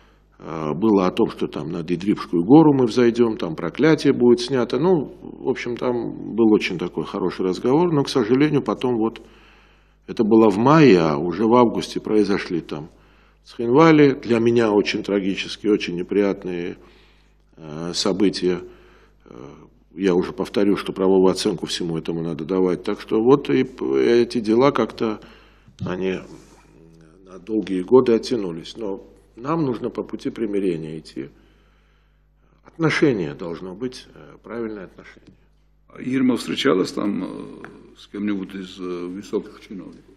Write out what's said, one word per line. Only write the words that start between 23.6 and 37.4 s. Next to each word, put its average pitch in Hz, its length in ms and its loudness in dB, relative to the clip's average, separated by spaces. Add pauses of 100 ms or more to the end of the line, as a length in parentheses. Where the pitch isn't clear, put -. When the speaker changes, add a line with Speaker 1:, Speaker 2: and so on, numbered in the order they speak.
Speaker 1:
п-, 127 580 0
эти 120 200 -2
дела 117 300 4
как-то, 113 500 -4 (580)
они 92 400 -4 (1080)
на 95 140 -20
долгие 95 440 -4
годы 117 320 6
оттянулись. 95 640 -6
Но 98 260 -8 (320)
нам 151 300 -4
нужно 117 240 -4
по 104 140 -8
пути - 280 -8
примирения 95 680 -4
идти. 69 320 -14 (1300)
Отношение 127 720 0
должно 85 420 -10
быть, 127 380 -12
э, - 300 -20
правильное 107 420 -10
отношение. - 480 -20 (540)
Speaker 2:
А - 140 -18
Ирма 127 340 0
встречалась 151 560 0
там, 101 320 -4
э, - 40 -10 (720)